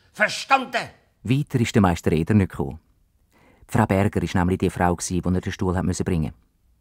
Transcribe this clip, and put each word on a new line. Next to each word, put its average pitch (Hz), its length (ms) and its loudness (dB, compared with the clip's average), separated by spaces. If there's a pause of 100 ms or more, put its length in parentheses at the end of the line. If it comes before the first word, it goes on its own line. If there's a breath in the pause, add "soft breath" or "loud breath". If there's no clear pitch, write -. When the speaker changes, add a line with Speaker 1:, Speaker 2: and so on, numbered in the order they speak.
(120)
Speaker 1:
Verstanden? 240 760 -2 (340)
Speaker 2:
Weiter 135 380 0
ist 113 140 0
der 110 80 6
Meister 87 300 2
Eder 82 220 2
nicht 98 160 4
gekommen. 73 300 -8 (880 soft breath)
Frau 110 200 2
Berger 98 360 0
ist 85 120 -6
nämlich 92 240 0
die 90 120 0
Frau 87 260 0
gsi, 87 240 -4
die 87 80 -4
er 90 120 0
den 95 120 -6
Stuhl 90 240 -2
hat 90 80 -2
müssen 87 200 -2
bringen. 82 280 -2 (480)